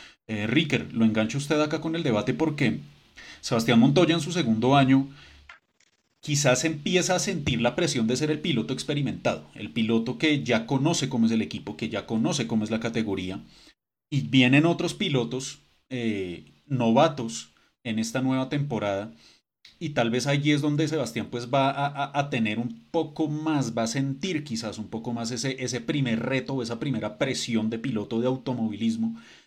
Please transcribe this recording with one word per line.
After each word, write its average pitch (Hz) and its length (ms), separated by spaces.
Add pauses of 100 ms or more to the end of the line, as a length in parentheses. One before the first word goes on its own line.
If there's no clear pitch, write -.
(280)
eh, 107 200
Ricker, 139 460
lo 113 120
engancho 110 320
usted 151 240
acá 151 180
con 160 160
el 165 80
debate 113 300
porque 143 460 (600)
Sebastián 117 380
Montoya 151 360
en 170 60
su 170 100
segundo 127 440
año 135 340 (1120)
quizás 143 440
empieza 175 520
a 175 40
sentir 147 420
la 117 140
presión 147 320
de 127 80
ser 151 160
el 151 80
piloto 131 340
experimentado, 123 840
el 107 180
piloto 113 440
que 147 260
ya 113 220
conoce 143 440
cómo 117 160
es 113 60
el 113 100
equipo, 101 340
que - 140
ya 101 160
conoce 117 420
cómo 113 160
es 104 80
la 113 80
categoría, 101 640 (640)
y 139 120
vienen 127 440
otros 170 280
pilotos, 131 680 (260)
eh, 104 760
novatos 123 880 (300)
en 110 160
esta 113 220
nueva 131 260
temporada, 110 640 (680)
y 160 100
tal 123 220
vez 123 160
allí 143 240
es 143 100
donde 151 260
Sebastián, 120 420
pues, 120 240
va 139 160
a, 139 180
a, 143 300
a 143 120
tener 113 280
un 120 320
poco 156 380
más, 147 500
va 113 60
a 113 40
sentir 139 580
quizás 113 320
un 104 100
poco 117 240
más 117 200
ese, 131 300
ese 123 200
primer 123 400
reto, 131 400
esa 113 180
primera 107 380
presión 120 520
de 117 100
piloto 113 420
de 127 60
automovilismo, 113 920 (280)